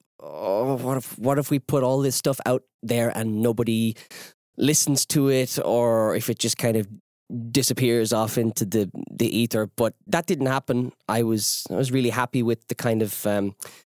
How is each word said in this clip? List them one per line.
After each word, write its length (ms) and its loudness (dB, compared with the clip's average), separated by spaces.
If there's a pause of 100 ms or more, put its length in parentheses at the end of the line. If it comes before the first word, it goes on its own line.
(220)
Oh, 540 -2
what 220 -2
if, 200 -8
what 220 0
if 100 -2
we 100 2
put 220 0
all 200 2
this 160 0
stuff 280 0
out 180 0 (200)
there 340 0
and 240 -2
nobody 540 2 (640)
listens 480 2
to 220 2
it 340 2
or 520 2
if 140 -2
it 80 -2
just 200 -2
kind 200 2
of 100 0 (640)
disappears 600 2
off 260 0
into 280 0
the, 260 0 (200)
the 240 -2
ether. 320 0
But 260 -2 (140)
that 180 0
didn't 220 0
happen. 440 -2 (160)
I 160 0
was, 480 0
I 40 -4
was 160 0
really 180 2
happy 340 -2
with 240 -2
the 80 -8
kind 260 0
of, 240 -4
um, 300 0 (400)